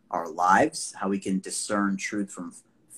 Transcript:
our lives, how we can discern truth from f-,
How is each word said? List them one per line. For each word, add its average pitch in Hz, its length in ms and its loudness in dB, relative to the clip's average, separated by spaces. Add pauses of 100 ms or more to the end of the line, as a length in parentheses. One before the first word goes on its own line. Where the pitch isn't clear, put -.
(120)
our 85 160 -4
lives, 92 680 4
how 98 120 -4
we 101 100 0
can 95 220 -2
discern 98 560 -2
truth 101 340 -4
from 87 240 -12
f-, - 80 -20 (360)